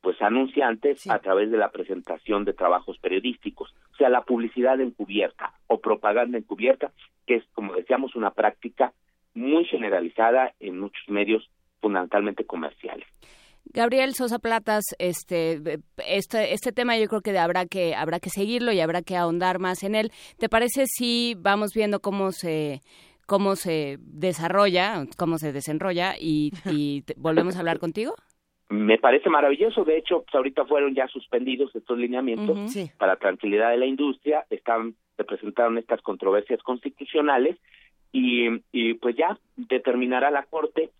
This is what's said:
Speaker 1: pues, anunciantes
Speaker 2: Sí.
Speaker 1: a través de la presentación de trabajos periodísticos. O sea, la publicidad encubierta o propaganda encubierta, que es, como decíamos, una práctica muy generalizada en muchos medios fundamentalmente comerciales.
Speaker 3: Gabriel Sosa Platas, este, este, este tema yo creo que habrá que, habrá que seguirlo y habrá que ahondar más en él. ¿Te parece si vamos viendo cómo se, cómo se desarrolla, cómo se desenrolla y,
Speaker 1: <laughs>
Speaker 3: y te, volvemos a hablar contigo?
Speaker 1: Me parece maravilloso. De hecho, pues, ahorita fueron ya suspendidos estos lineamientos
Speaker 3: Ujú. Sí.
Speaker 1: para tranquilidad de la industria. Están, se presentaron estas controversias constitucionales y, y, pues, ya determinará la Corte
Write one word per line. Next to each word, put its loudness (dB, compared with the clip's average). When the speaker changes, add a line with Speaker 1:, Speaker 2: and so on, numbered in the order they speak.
Speaker 1:
pues, -2
anunciantes 0
Speaker 2:
Sí. -10
Speaker 1:
a 2
través 2
de 2
la 2
presentación -6
de -2
trabajos 0
periodísticos. -6
O -20
sea, 4
la 2
publicidad 0
encubierta -4
o 0
propaganda 0
encubierta, 0
que 4
es, -2
como -8
decíamos, -2
una -2
práctica 0
muy 2
generalizada 2
en -10
muchos -10
medios 0
fundamentalmente 0
comerciales. -10
Speaker 3:
Gabriel 2
Sosa -4
Platas, 0
este, -2
este, 0
este -4
tema 0
yo 2
creo -2
que -2
habrá 2
que, -2
habrá -4
que -8
seguirlo -2
y 2
habrá 0
que -6
ahondar 0
más -4
en -4
él. 0
¿Te -2
parece 2
si -2
vamos 0
viendo 0
cómo -2
se, -4
cómo 2
se -4
desarrolla, 2
cómo 0
se -4
desenrolla -2
y, 0
Speaker 1:
<laughs> -16
Speaker 3:
y -2
te, -10
volvemos 2
a -6
hablar -2
contigo? -4
Speaker 1:
Me 4
parece 6
maravilloso. 4
De 2
hecho, 0
pues, -10
ahorita 0
fueron 2
ya 0
suspendidos -2
estos -4
lineamientos 0
Speaker 3:
Ujú. -6
Sí. -6
Speaker 1:
para 4
tranquilidad 0
de 4
la 2
industria. -2
Están, -2
se -4
presentaron -2
estas -2
controversias 0
constitucionales 0
y, 2
y, 0
pues, -2
ya 0
determinará 0
la -2
Corte -4